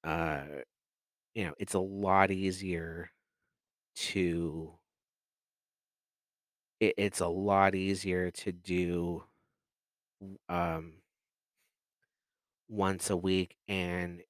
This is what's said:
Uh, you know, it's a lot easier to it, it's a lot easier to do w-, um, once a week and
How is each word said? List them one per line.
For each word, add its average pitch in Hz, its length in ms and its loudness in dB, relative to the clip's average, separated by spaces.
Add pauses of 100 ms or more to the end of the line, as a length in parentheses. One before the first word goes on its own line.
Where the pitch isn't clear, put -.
Uh, 76 580 -2 (720)
you 107 100 -4
know, 73 140 -6
it's 98 160 -6
a 98 60 2
lot 98 500 4
easier 92 800 -4 (840)
to 85 760 -2 (2000)
it, 107 160 4
it's 98 240 0
a 87 80 0
lot 98 460 4
easier 95 560 0
to - 220 -6
do 87 720 -2 (960)
w-, 98 180 -16 (100)
um, 82 460 -2 (1700)
once 95 420 0
a 98 60 4
week 92 400 2 (120)
and 87 600 -4